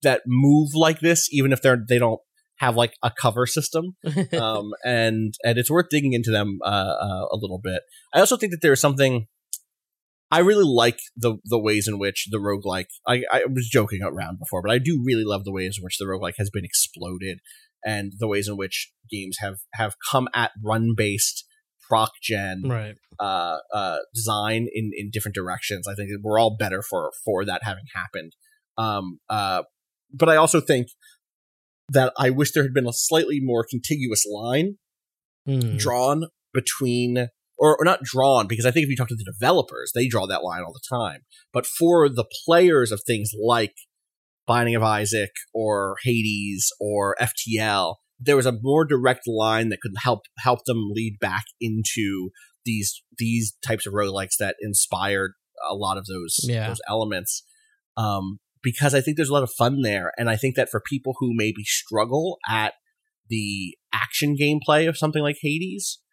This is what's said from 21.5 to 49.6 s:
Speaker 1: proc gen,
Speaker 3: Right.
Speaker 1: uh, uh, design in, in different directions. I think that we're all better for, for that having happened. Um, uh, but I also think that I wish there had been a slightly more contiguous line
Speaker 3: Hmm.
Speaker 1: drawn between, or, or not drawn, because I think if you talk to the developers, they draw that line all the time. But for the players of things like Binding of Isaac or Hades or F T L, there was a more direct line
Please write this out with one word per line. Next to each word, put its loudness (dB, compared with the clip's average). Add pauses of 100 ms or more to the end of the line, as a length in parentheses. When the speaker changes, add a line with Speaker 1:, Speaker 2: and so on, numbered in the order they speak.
Speaker 1:
proc 2 (100)
gen, -4
Speaker 3:
Right. -4 (240)
Speaker 1:
uh, -4 (140)
uh, -4 (160)
design -2
in, -4
in -10
different -6
directions. -6
I -8
think -8
that -10
we're 2
all 4
better -2
for, -4 (120)
for -2
that -6
having -8 (100)
happened. -12 (460)
Um, -4 (100)
uh, -2 (500)
but 4
I 10
also 6
think 2 (1000)
that 4
I 4
wish 2
there 2
had -4
been 2
a -6
slightly 0
more 2
contiguous -2
line 0 (680)
Speaker 3:
Hmm. 0
Speaker 1:
drawn 2 (280)
between, 0 (280)
or, 6
or 2
not 4
drawn, 4
because 0
I 4
think 2
if -2
you -2
talk -2
to -4
the -10
developers, 0
they 0
draw 0
that -4
line -6
all -14
the -18 (160)
time. -6 (320)
But -2
for 6
the 0 (200)
players 6
of -4
things -2 (100)
like 2 (720)
Binding 2
of 2
Isaac 0 (240)
or 0
Hades 0 (120)
or 0
F -2
T -2
L, 0 (180)
there 2
was 4
a 0
more 4
direct 2
line 2